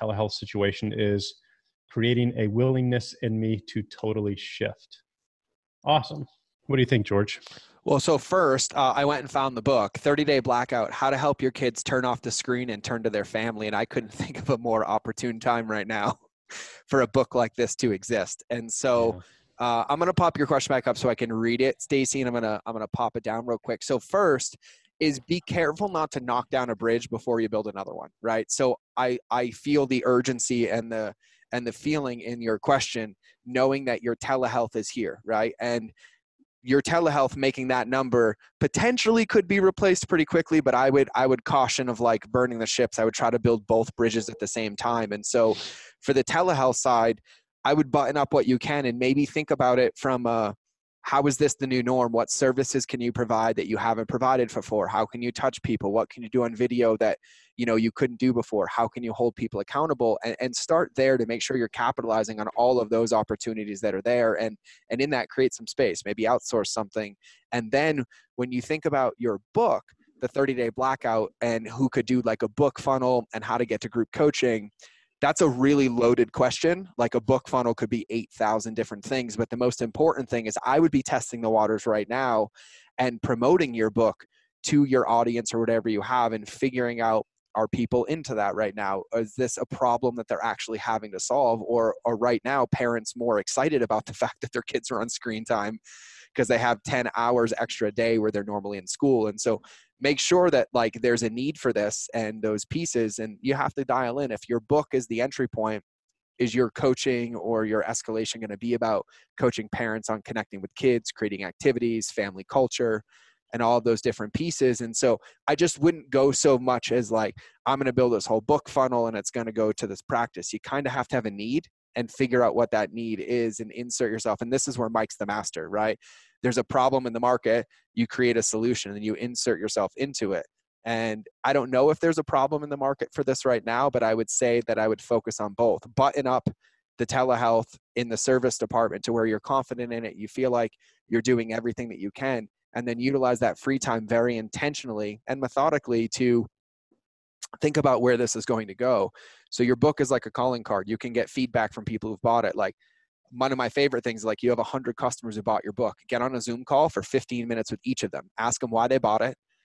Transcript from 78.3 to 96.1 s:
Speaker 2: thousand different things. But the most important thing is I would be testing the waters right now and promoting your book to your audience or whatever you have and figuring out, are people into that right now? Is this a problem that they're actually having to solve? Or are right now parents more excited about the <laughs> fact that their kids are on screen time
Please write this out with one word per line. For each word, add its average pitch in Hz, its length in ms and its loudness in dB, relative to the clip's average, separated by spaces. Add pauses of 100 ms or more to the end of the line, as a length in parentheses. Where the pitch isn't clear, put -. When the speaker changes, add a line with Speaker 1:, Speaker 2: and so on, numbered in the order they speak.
Speaker 2:
thousand 110 400 -2
different 107 280 -6
things. 123 320 -4
But 113 140 -2
the 120 80 -8
most 123 240 0
important 131 480 0
thing 117 160 -2
is 107 180 -6
I 135 160 2
would 165 140 4
be 131 100 2
testing 123 380 -4
the 113 80 -2
waters 107 380 2
right 107 200 0
now 117 440 0 (480)
and 123 240 -2
promoting 131 500 2
your 110 160 0
book 107 380 0 (380)
to 143 200 4
your 131 240 4
audience 117 460 2
or 117 40 0
whatever 113 300 0
you 104 140 0
have 117 320 0
and 104 120 -8
figuring 123 540 -4
out, 113 260 2 (280)
are 110 120 2
people 120 380 0
into 147 300 -4
that 101 200 0
right 104 220 -2
now? 98 280 -2 (100)
Is 113 200 -4
this 127 220 -2
a 127 80 -6
problem 120 520 0
that 113 120 -8
they're 98 160 -4
actually 113 320 -4
having 107 360 -4
to 92 60 -8
solve? 120 440 0
Or 113 320 2 (100)
are 117 140 0
right 120 260 0
now 131 220 0
parents 117 500 -2
more 117 220 0
excited 139 420 0
about 110 240 0
the - 100 -12
<laughs> - 80 -10
fact - 200 -4
that 131 100 -10
their 120 80 -4
kids - 300 -6
are 113 100 -2
on 117 80 -4
screen 110 380 -8
time 110 320 -2 (560)